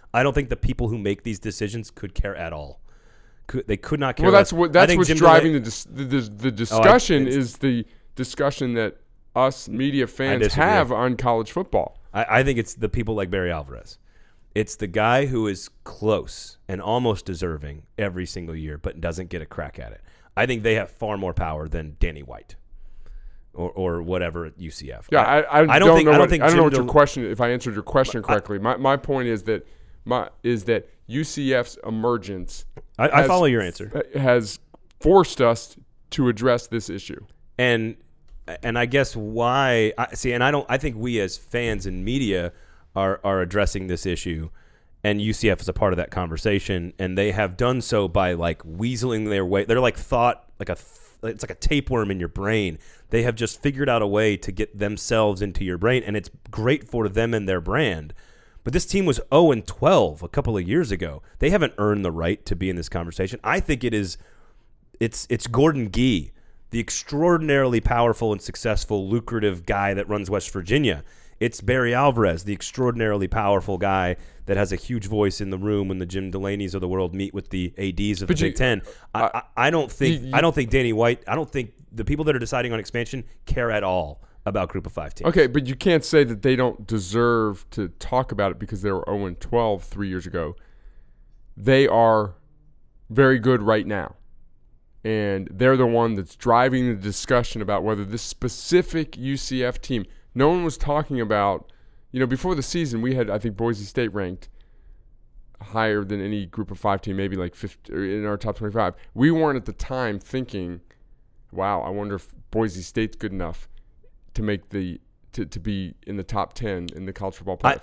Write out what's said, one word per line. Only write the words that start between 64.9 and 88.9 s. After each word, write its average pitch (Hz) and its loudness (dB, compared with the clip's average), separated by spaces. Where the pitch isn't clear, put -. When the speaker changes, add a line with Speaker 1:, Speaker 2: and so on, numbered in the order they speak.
Speaker 1:
it's, - -4
it's 117 -2
Gordon 127 2
Gee, 110 0
the 117 -4
extraordinarily 143 0
powerful 117 2
and 98 -4
successful, 104 -4
lucrative 104 -2
guy 101 0
that 98 -4
runs 101 -4
West 101 -2
Virginia. 98 0
It's 117 -2
Barry 123 0
Alvarez, 117 2
the 101 -4
extraordinarily 110 -2
powerful 101 0
guy 92 0
that 98 0
has 95 0
a 95 -4
huge 104 -8
voice 104 0
in 98 -6
the 95 -6
room 101 -2
when 95 -4
the 90 -6
Jim 95 -6
Delaney's 98 -4
of 95 -4
the 92 -4
world 92 -2
meet 95 -4
with 98 -10
the 110 -4
A 98 -4
Ds 98 -2
of 95 -6
Speaker 2:
But 160 0
Speaker 1:
the 147 2
Speaker 2:
you, 95 0
Speaker 1:
Big - -8
Ten. 123 2
I, 113 -4
Speaker 2:
I, 117 2
Speaker 1:
I, 120 -6
I 151 4
don't 156 0
think, 151 0
Speaker 2:
you, 131 -10
you - -6
Speaker 1:
I 131 4
don't 165 4
think 127 0
Danny 123 2
White, 117 2
I 101 -2
don't 151 -4
think 131 -6
the 110 -8
people 147 -2
that 151 2
are 127 0
deciding 120 -2
on 113 -2
expansion 117 -6
care 120 0
at 107 0
all 90 -2
about 98 -2
Group - -8
of - -10
Five 78 -10
teams. - -4
Speaker 2:
Okay, 156 6
but 131 0
you 131 -4
can't 170 2
say 156 6
that 117 0
they - 4
don't 123 -2
deserve 110 0
to 101 -4
talk - -4
about 101 0
it - -10
because 98 -8
they 101 -2